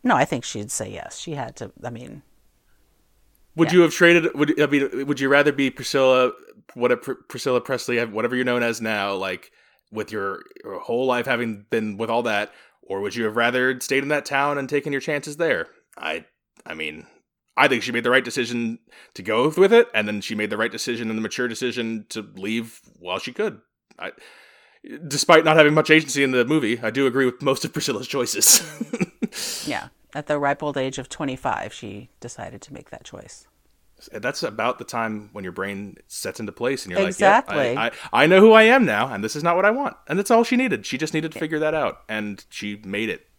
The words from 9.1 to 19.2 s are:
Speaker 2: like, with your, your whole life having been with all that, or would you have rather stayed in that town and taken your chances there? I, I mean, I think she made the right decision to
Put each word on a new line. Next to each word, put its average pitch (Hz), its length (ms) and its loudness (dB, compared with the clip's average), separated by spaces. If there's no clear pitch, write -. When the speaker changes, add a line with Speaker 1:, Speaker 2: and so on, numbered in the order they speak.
Speaker 2:
like, 95 360 -8
with 104 180 -8
your, 98 320 -6
your 95 160 -10
whole 123 260 -2
life 123 200 0
having 117 440 -4
been 107 260 -2
with 110 140 -4
all 117 140 0
that, 107 280 -2
or 95 180 -6
would 101 140 -6
you 117 100 -4
have 107 120 -2
rather 127 440 2
stayed 139 220 -2
in 139 60 -6
that 147 180 -2
town 143 320 -2
and 135 100 -6
taken 147 240 -2
your 139 80 -4
chances 147 360 -6
there? 143 320 -2
I, 82 280 -8
I 82 80 -10
mean, 78 320 -10
I 139 120 6
think 120 160 0
she 127 80 -6
made 117 100 -2
the 120 80 2
right 127 140 4
decision 117 560 -4
to 95 80 -16